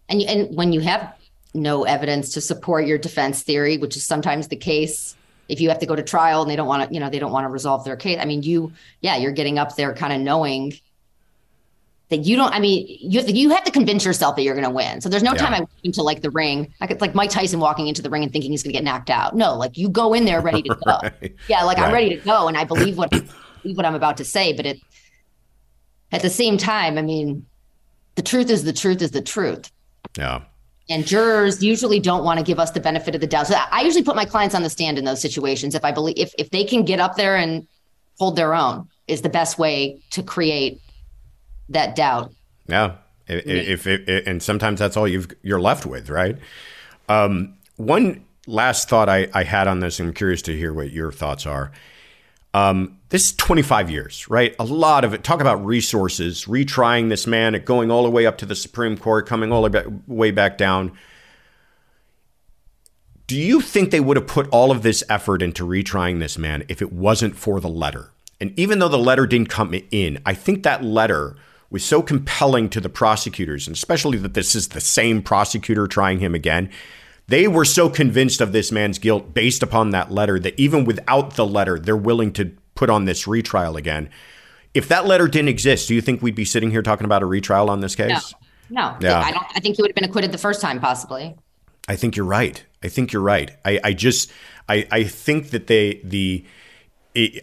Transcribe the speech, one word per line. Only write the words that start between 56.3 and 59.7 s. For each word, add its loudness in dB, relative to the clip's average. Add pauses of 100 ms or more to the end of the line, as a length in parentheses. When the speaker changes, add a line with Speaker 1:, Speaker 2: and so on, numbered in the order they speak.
Speaker 2:
retrying 2
this -2
man, 2
going 2
all 4
the 2
way 4
up 2
to -10
the -6
Supreme -4
Court, 0
coming -2
all 4
the 4